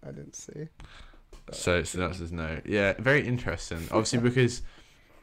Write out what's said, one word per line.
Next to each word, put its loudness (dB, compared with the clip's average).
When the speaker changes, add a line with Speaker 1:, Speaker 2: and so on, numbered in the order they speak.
Speaker 1:
I -10
didn't -14
see. -12
But -12
Speaker 2:
So, 2
so -6
that's -2
his -8
no. -4
Yeah, 2
very 4
interesting. -2
Obviously, 2
Speaker 1:
<laughs> 4
Speaker 2:
because, 4